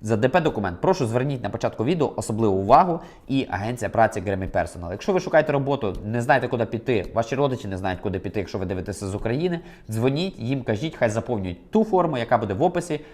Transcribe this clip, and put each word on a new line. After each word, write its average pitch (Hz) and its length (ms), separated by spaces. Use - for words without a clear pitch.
За 110 160
Д 147 120
П 180 120
документ 101 400
прошу 156 260
зверніть 123 360
на 101 60
початку 110 360
відео 151 300
особливу 104 420
увагу 160 420
і 135 220
Агенція 104 400
праці 107 320
Grammy 95 300
Personal. 87 400
Якщо 139 220
ви 180 60
шукаєте 156 320
роботу, 135 440
не 117 160
знаєте, 127 260
куди 117 180
піти, 113 480
ваші 117 220
родичі 127 320
не 95 100
знають, 92 220
куди 95 200
піти, 104 200
якщо 92 180
ви 95 80
дивитеся 92 420
з 95 80
України, 160 440
дзвоніть 139 500
їм, 123 240
кажіть, 120 320
хай 117 140
заповнюють 104 600
ту 220 120
форму, 175 340
яка 117 200
буде 110 160
в 104 100
описі 175 360